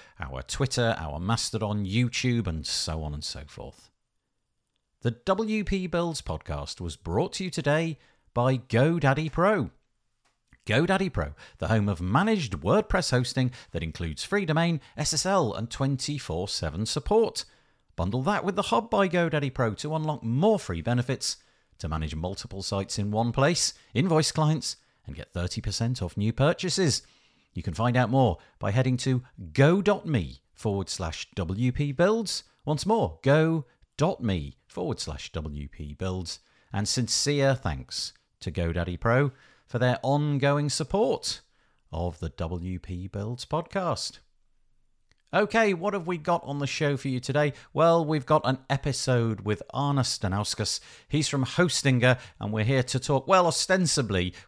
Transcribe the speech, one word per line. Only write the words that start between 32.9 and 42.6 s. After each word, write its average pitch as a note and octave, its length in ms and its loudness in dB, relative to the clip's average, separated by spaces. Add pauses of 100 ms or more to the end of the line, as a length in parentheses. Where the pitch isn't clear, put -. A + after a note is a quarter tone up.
go D#3 420 4 (320)
dot E3 260 0
me F#2 440 -2
forward - 340 -6
slash - 320 -10
W D2 360 -8
P D2 260 -12
builds. F#2 440 -6 (340)
And G2+ 140 -2
sincere C3+ 680 2
thanks - 580 -6 (280)
to E2+ 120 -6
GoDaddy E2+ 480 -2
Pro C3 320 2 (340)
for - 120 -4
their B2 240 2
ongoing C#3+ 640 2
support - 720 -2 (520)
of E2 280 -4
the E2 80 -4
W F2 500 -6